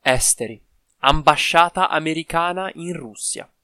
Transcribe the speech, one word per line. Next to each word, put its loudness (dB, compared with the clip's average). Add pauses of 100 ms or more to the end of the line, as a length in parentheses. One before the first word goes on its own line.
Esteri. 0 (380)
Ambasciata 2
americana -2
in -10
Russia. -10 (140)